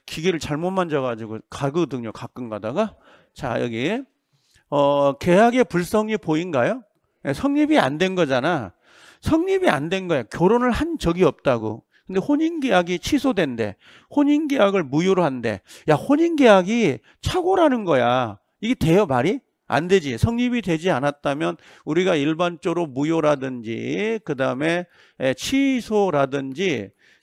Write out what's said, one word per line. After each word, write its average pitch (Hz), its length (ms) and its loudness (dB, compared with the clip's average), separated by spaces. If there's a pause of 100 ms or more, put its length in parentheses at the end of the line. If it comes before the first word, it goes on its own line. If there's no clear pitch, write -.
기계를 165 360 -4
잘못 156 320 -4
만져가지고 127 680 -4 (100)
가거든요. 139 600 -4
가끔 120 380 -14
가다가. 110 480 -4 (380)
자, 123 280 -6
여기. 123 400 -4 (640)
어, 143 500 4
계약의 233 460 4
불성립 214 580 -2
보인가요? 160 600 0 (420)
예, 139 80 -2
성립이 285 460 2
안 143 200 0
된 185 180 0
거잖아. 135 580 0 (460)
성립이 370 480 0
안 151 200 0
된 190 200 -4
거야. 143 160 0
결혼을 233 480 2
한 311 260 -2
적이 170 240 0
없다고. 120 640 0 (220)
근데 190 140 -2
혼인계약이 262 800 0
취소된대. 147 760 -2 (380)
혼인계약을 277 680 2
무효로 175 400 2
한대. 117 360 -2 (280)
야, 156 60 6
혼인계약이 233 1040 4 (220)
착오라는 330 640 0
거야. 123 540 2 (220)
이게 226 140 -2
돼요, 175 320 2
말이? 143 340 0 (260)
안 151 220 -2
되지. 151 280 2
성립이 240 460 0
되지 175 280 -2
않았다면 143 680 -2 (280)
우리가 180 300 0
일반적으로 165 720 -2
무효라든지, 143 1400 -2
그다음에, 143 600 -4 (320)
에, 131 160 -2
취소라든지, 160 1600 -2 (320)